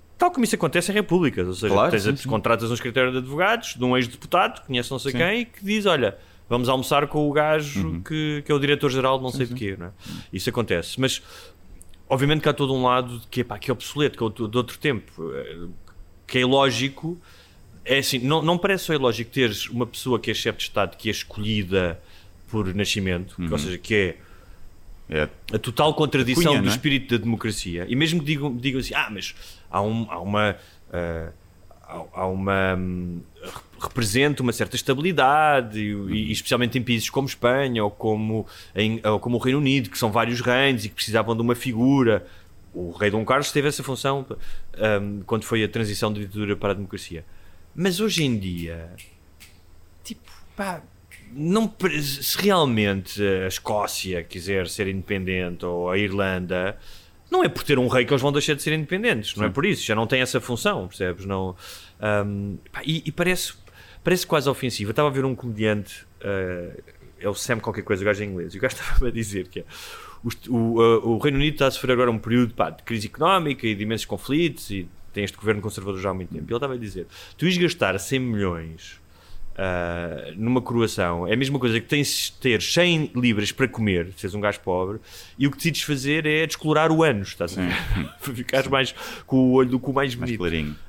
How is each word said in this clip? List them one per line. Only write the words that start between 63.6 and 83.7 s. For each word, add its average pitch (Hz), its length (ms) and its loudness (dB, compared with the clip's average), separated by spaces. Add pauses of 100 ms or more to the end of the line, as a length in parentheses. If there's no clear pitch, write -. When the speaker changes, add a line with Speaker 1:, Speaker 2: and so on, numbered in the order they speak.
Speaker 1:
parece 180 220 2
quase 143 240 2
ofensivo. 113 400 -2
Eu 113 40 -2
estava 147 160 4
a - 20 -4
ver 135 140 0
um 131 100 0
comediante, 107 720 -2 (160)
eh, 90 580 -4 (400)
é 92 80 -4
o 101 80 -2
Sam 117 240 -2
qualquer 101 220 -6
coisa, 95 220 0
o - 20 0
gajo 104 180 0
é - 20 -6
inglês, 90 280 -8
e 98 40 -12
o 98 40 -6
gajo 127 140 0
<laughs> - 40 -14
estava - 280 4
a 113 40 0
dizer 101 380 -4
que 95 100 -10
é, 85 60 -12 (580)
o, 117 320 -4
o, 113 260 4
eh, 113 220 8
o 113 140 2
Reino 139 200 2
Unido 147 180 2
está 135 120 4
a 123 40 4
sofrer 127 200 -2
agora 123 180 4
um 110 100 2
período, 117 340 2
pá, 82 160 0
de - 140 -16
crise 110 240 -4
económica 151 600 2
e 107 80 0
de 104 80 -4
imensos 107 220 -2
conflitos 139 640 -2
e 95 180 -6 (240)
tem 101 120 -4
este - 140 -6
governo 104 240 0
conservador 98 400 -6
já 98 80 0
há 92 40 0
muito 92 160 -6
tempo. 80 140 -8
E 76 80 -6
ele 117 60 -2
estava 135 160 -4
a 123 40 -6
dizer: 92 300 -10 (300)
tu 151 80 0
ires 180 120 4
gastar 110 420 2
cem 131 200 -2
milhões, 90 800 -4 (580)
ah, 85 800 -4
numa 117 260 0
coroação, 95 640 0
é 95 80 2
a 117 40 2
mesma 135 200 0
coisa 117 220 2
que 110 80 -12
tens - 380 0
de - 80 -6
ter 113 280 2
cem 170 540 4
libras 110 380 2
para 131 140 2
comer, 95 500 0